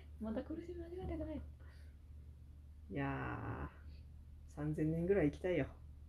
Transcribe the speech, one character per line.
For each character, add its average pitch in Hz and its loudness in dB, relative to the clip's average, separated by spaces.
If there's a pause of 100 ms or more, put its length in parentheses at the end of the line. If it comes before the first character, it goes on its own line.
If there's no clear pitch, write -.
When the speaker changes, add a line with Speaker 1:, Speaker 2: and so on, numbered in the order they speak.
(200)
Speaker 1:
ま 220 0
た 247 2
苦 320 -2
し 349 -8
み 339 -4
味 339 -6
わ 370 -2
い 370 0
た 339 2
く 311 0
な 311 -2
い。 262 -2 (1500)
Speaker 2:
い 202 -4
や 131 0 (800)
ー、 - -14
三 151 2
千 156 6
年 165 4
ぐ 196 8
ら 185 10
い 143 8
生 - -6
き - -6
た 185 4
い 170 6
よ。 131 6 (420)